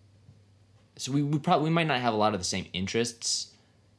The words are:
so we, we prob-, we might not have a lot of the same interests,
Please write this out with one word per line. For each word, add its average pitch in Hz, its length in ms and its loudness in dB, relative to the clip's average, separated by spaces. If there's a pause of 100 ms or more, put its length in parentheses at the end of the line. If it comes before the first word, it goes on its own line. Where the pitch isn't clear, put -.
(960)
so - 160 -8
we, 143 120 2
we 143 160 0
prob-, 160 240 4
we 160 80 0
might 165 160 2
not 127 140 0
have 120 120 2
a 110 40 0
lot 107 180 4
of 92 40 -4
the 90 60 -6
same 92 260 -4
interests, - 760 -4 (520)